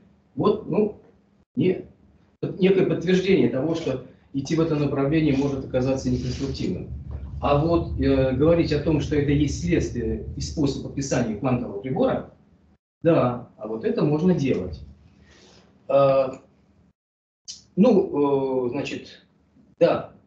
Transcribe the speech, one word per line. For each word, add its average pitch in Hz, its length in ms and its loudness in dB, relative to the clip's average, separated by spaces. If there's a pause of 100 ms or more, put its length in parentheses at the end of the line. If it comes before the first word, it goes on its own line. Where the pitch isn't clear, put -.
(360)
вот, 190 340 0
ну, 208 300 -2 (560)
не-, 170 300 0 (560)
вот - 180 -8
некое 185 260 4
подтверждение 165 640 2
того, 147 260 -2
что - 300 -6 (280)
идти 139 220 -4
в 160 60 2
этом 156 180 0
направлении 139 520 0
может 139 340 0
оказаться 131 440 -2
неконструктивным. - 800 -4 (520)
А 143 160 2
вот, 165 420 0
э, 131 340 2
говорить 160 380 4
о 143 80 2
том, 151 220 2
что - 140 -2
это 143 160 2
есть 143 300 2
следствие 117 640 -2 (100)
и 139 60 -8
способ 135 440 -2
описания 123 500 -4
квантового - 460 -2
прибора, 196 520 -2 (680)
да, 127 540 2
а 107 100 -12
вот 113 160 -6
это 147 200 0
можно 156 300 2
делать. - 460 -2 (1080)
А, 135 540 2 (1300)
ну, 139 920 2
э, - 20 -4
значит, 139 560 -10 (540)
да, - 340 2 (120)